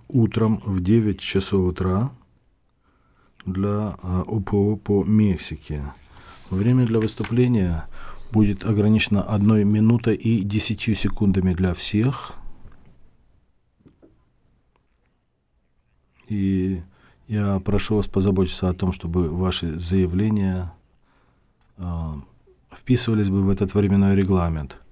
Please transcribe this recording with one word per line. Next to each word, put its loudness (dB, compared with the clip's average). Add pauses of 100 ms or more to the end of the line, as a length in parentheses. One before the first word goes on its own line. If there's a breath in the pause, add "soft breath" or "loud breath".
утром 2
в -2
девять 2
часов 0
утра -2 (1400)
для, -2
а, -2
О -2
П -4
О 2
по 0
Мексике. 0 (600 loud breath)
Время 2
для 0
выступления 0 (440 loud breath)
будет 2
ограничено 2
одной 2
минутой 2
и 0
десятью -2
секундами 0
для 0
всех. -2 (4000)
И 0 (460 soft breath)
я -2
прошу 0
вас 0
позаботиться 0
о 0
том, -2
чтобы -2
ваши -4
заявления, 0 (1040)
а, -6 (520)
вписывались 0
бы 2
в 2
этот 0
временной 4
регламент. 0 (140)